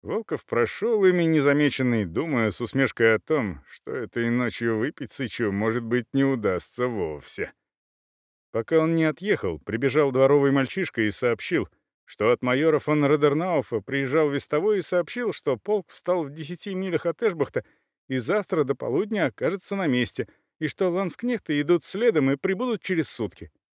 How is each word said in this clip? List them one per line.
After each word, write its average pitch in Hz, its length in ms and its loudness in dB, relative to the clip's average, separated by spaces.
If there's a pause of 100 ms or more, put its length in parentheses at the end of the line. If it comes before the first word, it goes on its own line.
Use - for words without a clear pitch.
Волков 160 440 -8
прошёл 196 600 0
ими 180 180 6
незамеченный, 139 800 4
думая 113 460 0
с - 100 -8
усмешкой 117 540 2
о 104 40 0
том, 107 480 -2
что - 240 -14
этой 117 380 -4
ночью 117 480 0
выпить 127 340 -4
Сычу, 113 400 -4
может 113 320 0
быть, 117 300 0
не 135 100 4
удастся 120 640 -2
вовсе. 90 640 -6 (1000)
Пока 117 280 0
он 165 160 2
не 160 100 2
отъехал, 151 540 -2
прибежал 131 520 0
дворовый 135 400 4
мальчишка 135 500 -2
и 107 80 2
сообщил, 120 600 -2 (360)
что 110 260 0
от 120 100 0
майора 139 380 2
фон 151 240 0
Родернауфа 147 760 2
приезжал 139 480 0
вестовой 160 500 0
и - 20 -4
сообщил, 180 520 -2
что 131 240 -2
полк 208 320 -4
встал 180 340 -2
в 139 80 -8
десяти 165 420 -10
милях 185 320 -2
от 165 160 -2
Эшбахта 165 420 -2 (440)
и 131 100 -2
завтра 160 460 0
до 131 100 -2
полудня 165 540 -2
окажется 175 480 -4
на 196 100 -2
месте, 123 420 0 (300)
и 156 100 -4
что 185 220 0
ланскнехты 185 720 -2
идут 160 220 2
следом 175 480 2
и 139 60 0
прибудут 196 440 -4
через 156 280 -2
сутки. - 420 -8 (240)